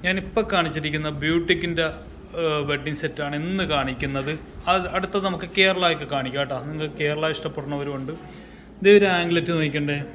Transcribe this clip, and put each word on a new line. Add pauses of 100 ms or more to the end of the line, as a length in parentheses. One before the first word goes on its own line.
ഞാനിപ്പോൾ
കാണിച്ചിരിക്കുന്ന
ബ്യൂട്ടിക്കിൻ്റെ, (560)
ഏഹ്,
വെഡ്ഡിംഗ്
സെറ്റാണ്
ഇന്ന്
കാണിക്കുന്നത്. (300)
അത്
അടുത്തത്
നമുക്ക്
കേരളയൊക്കെ
കാണിക്കാം
കേട്ടോ. (120)
നിങ്ങൾക്ക്
കേരള
ഇഷ്ടപ്പെടുന്നവരുമുണ്ട്. (680)
ഇതേ
ഒരു (120)
ആംഗ്ലറ്റ്
നോക്കണ്ടേ (160)